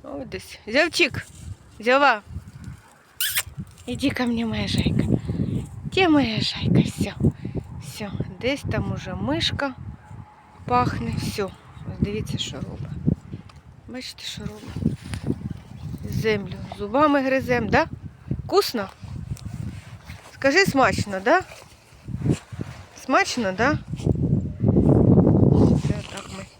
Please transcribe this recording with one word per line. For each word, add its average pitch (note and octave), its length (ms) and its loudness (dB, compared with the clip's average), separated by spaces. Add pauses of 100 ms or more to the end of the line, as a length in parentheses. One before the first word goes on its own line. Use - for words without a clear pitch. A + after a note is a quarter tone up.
О, C#4 280 -10
десь. - 360 -12
Зявчик, D4+ 600 2 (520)
Зява, B3 420 6 (1600)
іди B3 240 -2
ко B3+ 140 -2
мне, A#3 220 0
моя G#3+ 220 -2
зайка. - 360 2 (920)
Де F#4 160 4
моя B3 320 4
зайка? - 480 2
Все, - 260 -4 (680)
все, - 280 -10 (300)
десь C4+ 300 -2
там G#3 200 -2
уже F#3 240 -6
мишка C#4 580 -2 (920)
пахне. B3 520 0
Все, G#3+ 260 -4
ось - 560 -10
дивіться, G#3 380 -2
що - 180 -6
робить. - 600 -2 (720)
Бачите, - 360 -12
що - 180 -10
робить? - 560 -4 (1120)
Землю G3+ 440 -2 (240)
зубами C4+ 440 4
гризем, B3 480 2
да? D4 180 4 (560)
Вкусно? A#3 460 0 (1500)
Скажи, D#4+ 260 4
смачно, G3+ 540 2
да? D4 240 4 (1600)
Смачно, B3+ 460 2
да? A#3 280 2 (2000)
Це - 60 2 (180)
так G3 260 -12
ми F#3+ 80 -12 (140)